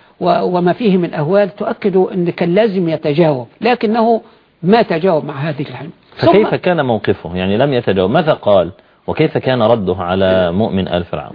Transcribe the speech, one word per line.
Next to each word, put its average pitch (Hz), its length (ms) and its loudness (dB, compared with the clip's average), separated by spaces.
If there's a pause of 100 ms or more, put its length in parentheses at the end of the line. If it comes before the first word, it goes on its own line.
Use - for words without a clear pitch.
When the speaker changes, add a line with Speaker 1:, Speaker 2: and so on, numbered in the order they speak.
(200)
Speaker 1:
و-، 180 220 0
وما 180 300 0
فيه 196 240 2
من 170 180 -2
أهوال 185 420 0
تؤكد 190 400 -4
أن 185 340 0
كان 170 240 -2
لازم 196 340 0
يتجاوب، 151 580 0 (140)
لكنه 226 600 0 (420)
ما 214 200 4
تجاوب 165 420 0
مع 151 100 -10
هذه 143 260 -6
الحرمة. 139 300 -12 (260)
Speaker 2:
فكيف - 340 4
Speaker 1:
ثم - 60 0
Speaker 2:
كان 156 280 0
موقفه؟ 101 520 -2
يعني 95 200 0
لم 139 160 2
يتجاوب، 95 380 0
ماذا 156 220 2
قال؟ 95 380 2 (360)
وكيف 151 320 0
كان 127 240 0
رده 107 360 2
على 92 540 0
مؤمن 92 360 -2
آل 87 160 -2
فرعون؟ - 300 -10